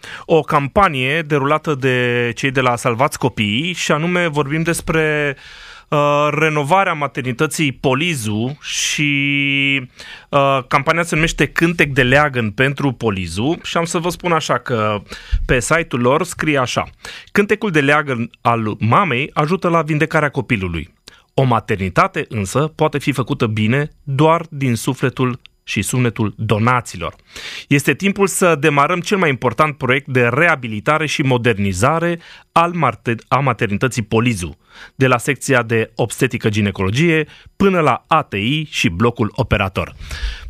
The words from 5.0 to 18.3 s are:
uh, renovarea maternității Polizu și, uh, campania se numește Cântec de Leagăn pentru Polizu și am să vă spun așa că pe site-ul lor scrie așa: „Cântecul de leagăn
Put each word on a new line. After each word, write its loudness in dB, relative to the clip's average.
uh, 2
renovarea 0
maternității -4
Polizu -2
și, -4
uh, 2
campania 0
se -4
numește 0
Cântec 0
de 2
Leagăn 2
pentru 0
Polizu -2
și -8
am 0
să -4
vă -2
spun -4
așa 0
că -2
pe 2
site-ul -2
lor 2
scrie -2
așa: -2
„Cântecul 0
de 2
leagăn 0